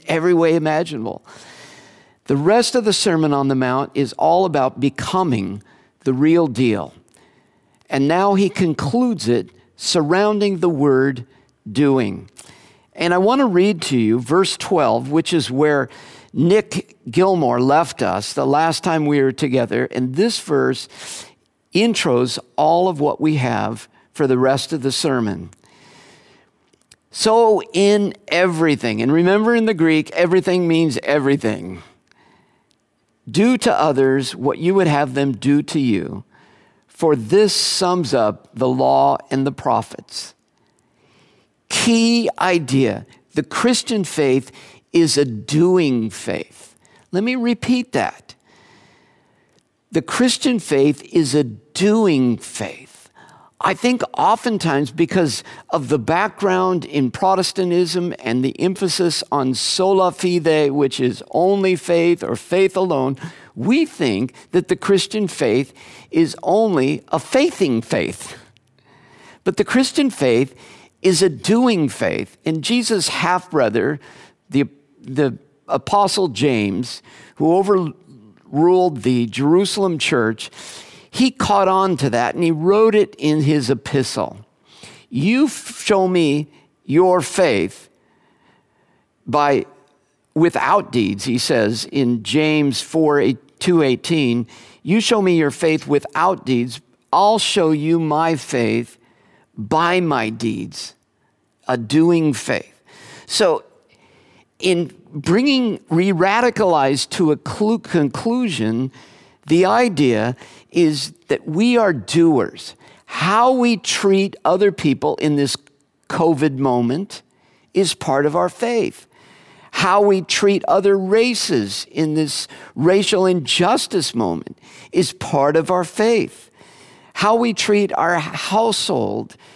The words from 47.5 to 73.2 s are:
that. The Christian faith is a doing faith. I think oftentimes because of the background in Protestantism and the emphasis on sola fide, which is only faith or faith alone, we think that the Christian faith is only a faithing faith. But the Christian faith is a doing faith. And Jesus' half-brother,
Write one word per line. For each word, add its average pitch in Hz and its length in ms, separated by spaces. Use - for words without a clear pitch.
that. - 420
The 240 100
Christian 247 560
faith 143 440
is 143 220
a 147 100
doing 143 960
faith. - 680
I 190 140
think 247 280
oftentimes 165 760
because 165 540
of 139 200
the 147 100
background 185 840
in 135 260
Protestantism 180 1080
and 123 240
the - 160
emphasis 180 720
on 131 240
sola 185 560
fide, 160 600
which 143 260
is 123 320
only 190 460
faith 170 480
or 117 120
faith 190 400
alone, 135 400
we 247 320
think 120 460
that 175 180
the 185 80
Christian 196 520
faith 131 440
is 160 320
only 170 640
a 160 100
faithing 180 640
faith. - 500
But - 120
the 196 80
Christian 262 460
faith 127 440
is 180 200
a 190 80
doing 190 580
faith. - 580
And 160 160
Jesus' 220 460
half-brother, 143 920